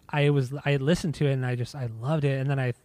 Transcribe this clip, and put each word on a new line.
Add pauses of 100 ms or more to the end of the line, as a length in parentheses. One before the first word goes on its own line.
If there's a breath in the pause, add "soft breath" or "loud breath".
I
was, (140)
I
listened
to
it,
and
I
just,
I (140)
loved
it,
and
then
I, (120)